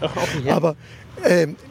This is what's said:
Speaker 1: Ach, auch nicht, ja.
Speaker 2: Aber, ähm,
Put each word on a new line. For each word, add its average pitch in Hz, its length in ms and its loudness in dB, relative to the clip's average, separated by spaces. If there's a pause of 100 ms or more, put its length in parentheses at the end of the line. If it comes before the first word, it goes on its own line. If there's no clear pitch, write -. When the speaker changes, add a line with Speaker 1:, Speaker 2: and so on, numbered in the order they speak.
Speaker 1:
Ach, 170 160 -4
auch 135 180 -4
nicht, 135 120 -6
ja. 139 100 2
Speaker 2:
Aber, 156 200 0 (480)
ähm, 175 320 2 (140)